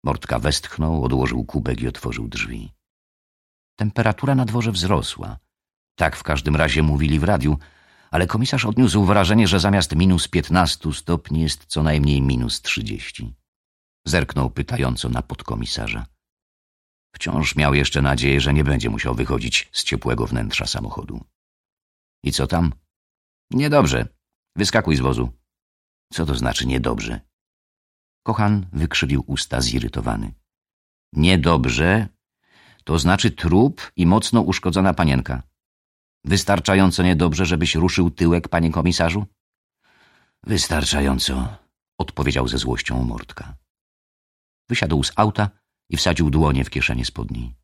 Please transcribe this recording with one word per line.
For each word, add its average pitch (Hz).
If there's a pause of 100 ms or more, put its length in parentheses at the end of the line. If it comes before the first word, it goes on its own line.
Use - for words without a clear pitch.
Mortka 64
westchnął, 76
odłożył 62
kubek 62
i 60
otworzył 57
drzwi. 58 (1040)
Temperatura 110
na 131
dworze 113
wzrosła. 87 (580)
Tak 82
w -
każdym 76
razie 80
mówili 76
w 73
radiu, 76 (520)
ale 87
komisarz 117
odniósł 107
wrażenie, 101
że 90
zamiast 95
minus 92
piętnastu 82
stopni 80
jest 78
co 78
najmniej 71
minus 62
trzydzieści. 55 (720)
Zerknął 71
pytająco 62
na 60
podkomisarza. 55 (1080)
Wciąż 78
miał 71
jeszcze 71
nadzieję, 67
że 71
nie 73
będzie 60
musiał 58
wychodzić -
z -
ciepłego -
wnętrza -
samochodu. - (1000)
„I 69
co 67
tam?” 85 (800)
„Niedobrze. 120 (480)
Wyskakuj 95
z 64
wozu.” 62 (800)
„Co 82
to 69
znaczy 60
niedobrze?” 58 (1000)
Kochan 104
wykrzywił 69
usta, 64
zirytowany. 58 (760)
„Niedobrze 82 (760)
to 82
znaczy 90
trup 95
i 87
mocno 110
uszkodzona 92
panienka. 65 (840)
Wystarczająco 95
niedobrze, 87
żebyś 82
ruszył 85
tyłek, 85
panie 82
komisarzu?” 85 (1160)
„Wystarczająco”, 69 (420)
odpowiedział 69
ze 64
złością 62
Mortka. - (1120)
Wysiadł 80
z -
auta 104 (400)
i 80
wsadził 80
dłonie 71
w -
kieszenie 62
spodni. 58